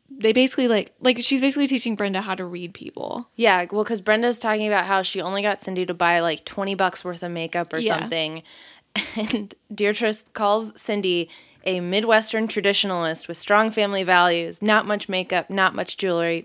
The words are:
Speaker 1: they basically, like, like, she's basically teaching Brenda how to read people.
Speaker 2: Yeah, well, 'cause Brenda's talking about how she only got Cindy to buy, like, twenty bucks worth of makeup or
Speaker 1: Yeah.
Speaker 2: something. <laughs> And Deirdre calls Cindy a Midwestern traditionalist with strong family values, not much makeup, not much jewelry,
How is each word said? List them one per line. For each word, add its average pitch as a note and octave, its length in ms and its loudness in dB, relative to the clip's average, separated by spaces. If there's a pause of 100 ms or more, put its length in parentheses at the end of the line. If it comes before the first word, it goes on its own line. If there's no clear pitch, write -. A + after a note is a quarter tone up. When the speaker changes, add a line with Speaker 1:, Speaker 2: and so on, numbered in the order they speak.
(120)
Speaker 1:
they A3 220 2
basically, B3+ 340 4
like, A3 240 2 (100)
like, A#3+ 200 4
she's C4+ 180 0
basically C#4 280 2
teaching A#3+ 280 -2
Brenda G3 260 -2
how G3+ 140 -6
to F#3+ 80 -6
read F3 300 -10
people. - 600 -10
Speaker 2:
Yeah, F#3+ 360 4
well, G#3 140 -2
'cause G#3+ 160 -4
Brenda's A3+ 380 2
talking G#3+ 280 0
about G3 180 2
how F#3+ 180 2
she F#3 180 -4
only F#3+ 220 -4
got G#3 180 0
Cindy F#3 240 -4
to F3+ 80 -4
buy, E3+ 260 2
like, E3 260 -2
twenty G3 280 -6
bucks F#3 320 -2
worth F3 160 -8
of F3 100 -6
makeup E3+ 420 -6
or D#3+ 60 -4
Speaker 1:
Yeah. A3 200 0
Speaker 2:
something. D#3+ 420 -4 (540)
<laughs> - 200 -6
And G#3+ 380 -4 (200)
Deirdre G#3+ 400 0 (200)
calls G#3+ 480 0
Cindy F#3 480 -2 (340)
a F#3 160 -2
Midwestern A3 680 2
traditionalist F#3+ 800 0
with E3+ 100 -8
strong G#3+ 320 4
family G3+ 340 0
values, F3 600 4
not G#3+ 240 4
much G3+ 220 -2
makeup, F#3 400 -2
not F#3+ 260 2
much - 220 -6
jewelry, E3+ 480 0